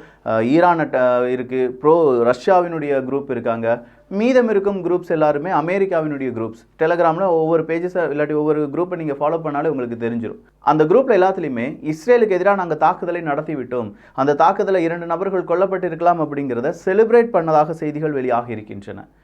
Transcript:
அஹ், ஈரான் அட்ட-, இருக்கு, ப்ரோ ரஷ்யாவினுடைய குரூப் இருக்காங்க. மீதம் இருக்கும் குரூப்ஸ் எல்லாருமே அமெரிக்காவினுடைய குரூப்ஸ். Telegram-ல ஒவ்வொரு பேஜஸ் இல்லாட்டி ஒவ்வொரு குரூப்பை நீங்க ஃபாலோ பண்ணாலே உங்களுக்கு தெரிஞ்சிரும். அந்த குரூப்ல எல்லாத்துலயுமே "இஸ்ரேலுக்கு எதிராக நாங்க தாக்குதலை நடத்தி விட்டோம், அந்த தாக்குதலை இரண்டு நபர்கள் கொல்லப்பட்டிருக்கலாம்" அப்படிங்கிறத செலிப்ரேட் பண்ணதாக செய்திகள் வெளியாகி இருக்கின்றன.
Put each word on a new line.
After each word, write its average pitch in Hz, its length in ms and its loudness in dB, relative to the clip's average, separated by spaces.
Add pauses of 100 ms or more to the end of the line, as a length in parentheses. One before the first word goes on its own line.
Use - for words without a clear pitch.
(240)
அஹ், 113 180 0
ஈரான் 165 360 4
அட்ட-, 127 480 2
இருக்கு, 127 540 -2
ப்ரோ 147 440 4
ரஷ்யாவினுடைய 156 800 0
குரூப் 139 260 -4
இருக்காங்க. 117 520 -2 (260)
மீதம் 226 420 2
இருக்கும் 196 340 0
குரூப்ஸ் 175 240 -2
எல்லாருமே 151 420 0
அமெரிக்காவினுடைய 160 840 -2
குரூப்ஸ். 113 340 -8 (120)
Telegram-ல 165 420 2
ஒவ்வொரு 160 420 2
பேஜஸ் 170 320 -4
இல்லாட்டி 151 400 -2
ஒவ்வொரு 151 380 0
குரூப்பை 180 240 -4
நீங்க 156 160 -4
ஃபாலோ 147 200 -2
பண்ணாலே 156 360 -4
உங்களுக்கு 117 400 -4
தெரிஞ்சிரும். 117 300 -6 (200)
அந்த 156 260 2
குரூப்ல 247 260 4
எல்லாத்துலயுமே 160 720 0
"இஸ்ரேலுக்கு 226 480 2
எதிராக 190 260 2
நாங்க 175 180 -4
தாக்குதலை 170 460 0
நடத்தி 156 340 -4
விட்டோம், 120 380 -6 (200)
அந்த 143 220 2
தாக்குதலை 185 480 2
இரண்டு 170 240 -4
நபர்கள் 180 380 -2
கொல்லப்பட்டிருக்கலாம்" 175 840 0
அப்படிங்கிறத 143 460 -4 (100)
செலிப்ரேட் 220 480 4
பண்ணதாக 160 380 2
செய்திகள் 151 420 -4
வெளியாகி 120 400 -2
இருக்கின்றன. 104 560 -12 (160)